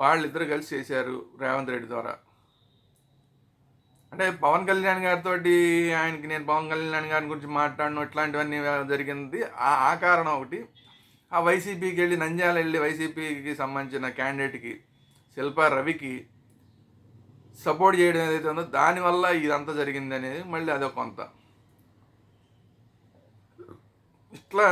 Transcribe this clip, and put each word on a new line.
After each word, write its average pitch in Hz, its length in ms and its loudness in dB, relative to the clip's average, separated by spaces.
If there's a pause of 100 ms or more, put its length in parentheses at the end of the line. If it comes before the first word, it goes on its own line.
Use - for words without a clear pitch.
వాళ్ళిద్దరు 156 520 2
కలిసి 151 240 -4
చేశారు 131 380 -4 (260)
రేవంత్ 131 320 -2
రెడ్డి 120 200 -6
ద్వారా. 113 180 -6 (2000)
అంటే 185 140 0 (180)
పవన్ 165 240 4
కళ్యాణ్ 190 380 2
గారితోటి 175 480 2 (480)
ఆయనకి 156 300 -4
నేను 151 180 -6
పవన్ 156 240 0
కళ్యాణ్ 156 400 -2
గారి 156 180 0
గురించి 147 180 -10 (100)
మాట్లాడను 147 480 0
ఇట్లాంటివన్నీ 147 520 -2 (320)
జరిగింది. 143 480 -4 (280)
ఆ, 143 40 6 (160)
ఆ 156 40 4 (120)
కారణం 170 360 4
ఒకటి. 131 200 -8 (720)
ఆ 175 160 0
వైసీపీకి 185 540 0
వెళ్ళి, 175 220 2
నంద్యాల 170 400 2
వెళ్ళి 160 220 0
వైసీపీకి 156 760 -4
సంబంధించిన 135 480 -6 (100)
క్యాండిడేట్కి, 135 540 -4 (640)
శిల్పా 147 280 2 (100)
రవికి 143 380 -4 (1500)
సపోర్ట్ 180 380 4
చేయడం 170 260 4
ఏదైతే 160 240 -2
ఉందో 156 120 -4 (140)
దానివల్ల 180 480 4 (220)
ఇదంతా 147 340 -2
జరిగింది 135 380 -4
అనేది 131 220 -8 (120)
మళ్ళీ 160 220 -4
అదొక 135 240 -4
కొంత. 117 200 -8 (3250)
ఇట్లా 202 320 4